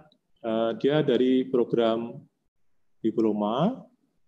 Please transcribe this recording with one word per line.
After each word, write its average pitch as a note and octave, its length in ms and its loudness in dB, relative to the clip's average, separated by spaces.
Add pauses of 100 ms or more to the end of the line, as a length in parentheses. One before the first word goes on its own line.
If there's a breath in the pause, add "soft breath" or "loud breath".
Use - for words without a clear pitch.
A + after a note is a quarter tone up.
(440)
eh, A2+ 320 -2
dia C#3 240 2
dari B2+ 480 2
program A#2 720 0 (800)
diploma A2+ 800 0 (480)